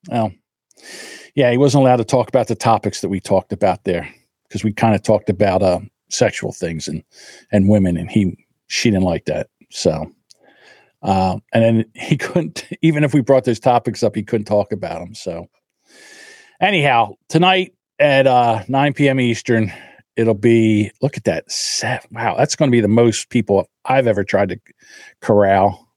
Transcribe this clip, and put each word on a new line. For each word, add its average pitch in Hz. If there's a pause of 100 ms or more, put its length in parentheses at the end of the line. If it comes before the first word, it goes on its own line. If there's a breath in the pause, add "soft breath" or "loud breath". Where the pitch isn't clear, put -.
Well, 113 (1040 loud breath)
yeah, 123
he 120
wasn't 139
allowed 127
to 117
talk 123
about 120
the 110
topics 107
that 92
we 92
talked -
about 92
there 87 (380 loud breath)
'cause -
we 104
kinda 110
talked -
about, 95
uh, 90 (300)
sexual -
things 82
and, - (480 loud breath)
and 98
women, 95
and 82
he, 98 (300)
she -
didn't 95
like 85
that. 78 (220)
So, 78 (880 soft breath)
uh, 92 (140)
and 113
then 113 (100)
he -
<laughs> -
couldn't, - (160)
even 151
if 135
we 147
brought 131
those 117
topics 120
up, 107
he 104
couldn't 107
talk 104
about 85
'em. 92
So 87 (1120 loud breath)
anyhow, 143 (140)
tonight 185 (260)
at, 139
uh, 120
nine 135
P 143
M 131
Eastern, 113 (440 loud breath)
it'll 113
be, 110 (100)
look 135
at -
that, -
seven. -
Wow, 113
that's -
gonna 139
be 120
the 101
most 117
people 104 (140)
I've 135
ever 101
tried 95
to 90 (600 loud breath)
corral. 98